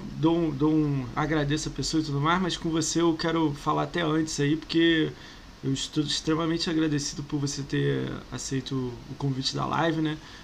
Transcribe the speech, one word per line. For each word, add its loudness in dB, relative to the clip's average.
dou 4
um, 2
dou 2
um... 2
Agradeço 0
a -6
pessoa 0
e 0
tudo 0
mais, 2
mas 0
com -4
você 2
eu 6
quero 2
falar 0
até -2
antes 0
aí, 4
porque 4
eu 0
estou -2
extremamente 0
agradecido 0
por -4
você -2
ter 0
aceito -4
o -10
convite -2
da -2
live, 0
né? 0